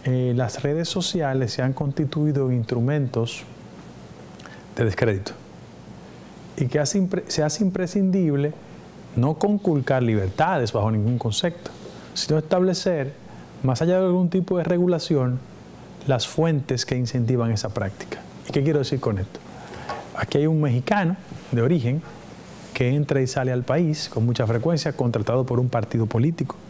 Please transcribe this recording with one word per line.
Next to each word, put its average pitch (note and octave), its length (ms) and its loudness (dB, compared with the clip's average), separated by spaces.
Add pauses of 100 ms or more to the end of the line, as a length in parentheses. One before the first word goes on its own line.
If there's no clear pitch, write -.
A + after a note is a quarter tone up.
eh, B2+ 300 2
las A#2+ 280 0
redes D#3 260 0
sociales C#3 640 0
se - 80 -4
han C3 140 2
constituido C#3+ 720 2
en B2+ 80 2
instrumentos B2 840 0 (1300)
de A#2 100 2
descrédito G2+ 460 0 (1200)
y C3+ 120 0
que D3 120 0
hace D3 180 0
impre-, F3+ 280 0
se - 160 0
hace D3+ 200 0
imprescindible F3+ 920 2 (600)
no C3+ 200 4
conculcar D3+ 680 2
libertades A2+ 720 2
bajo G#2+ 180 2
ningún A2 280 2
concepto, - 520 -2 (440)
sino - 240 0
establecer, F3 720 2 (500)
más C3 200 2
allá F3+ 180 4
de F#3+ 60 4
algún F3+ 240 4
tipo F#3 260 2
de E3+ 80 2
regulación, E3 760 2 (680)
las B2+ 200 2
fuentes D3+ 600 0
que C3 100 0
incentivan A#2+ 560 2
esa G#2+ 160 -2
práctica. - 520 -6 (280)
¿Y - 40 -8
qué C#3+ 120 2
quiero D3+ 140 4
decir C3+ 220 0
con G#2+ 180 0
esto? - 200 -6 (800)
Aquí - 220 0
hay D3 80 4
un D#3+ 120 4
mexicano D3+ 560 2 (380)
de A#2 80 2
origen C3+ 400 2 (720)
que B2 220 0
entra C#3+ 260 2
y C3 60 2
sale B2+ 260 0
al B2 120 -2
país D3+ 440 2
con A2+ 160 0
mucha A#2+ 220 2
frecuencia, C#3+ 480 0
contratado A#2+ 500 2
por B2+ 160 2
un B2+ 80 2
partido A2+ 380 0
político. C3 500 0 (140)